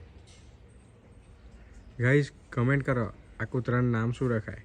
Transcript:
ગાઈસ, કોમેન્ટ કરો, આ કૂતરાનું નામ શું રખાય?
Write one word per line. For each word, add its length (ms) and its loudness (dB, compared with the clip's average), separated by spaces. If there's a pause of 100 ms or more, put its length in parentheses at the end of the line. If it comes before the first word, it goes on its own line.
(2000)
ગાઈસ, 320 4 (220)
કોમેન્ટ 300 2
કરો, 280 -2 (280)
આ 40 -4
કૂતરાનું 460 0
નામ 220 0
શું 180 -2
રખાય? 340 -4